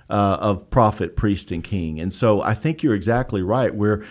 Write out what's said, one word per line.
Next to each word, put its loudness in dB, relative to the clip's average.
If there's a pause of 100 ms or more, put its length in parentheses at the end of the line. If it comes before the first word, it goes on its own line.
uh, 2
of -2
prophet, 2
priest, 0
and -6
king. -4
And -4
so 2
I 0
think -4
you're 4
exactly 0
right, 0
where, 0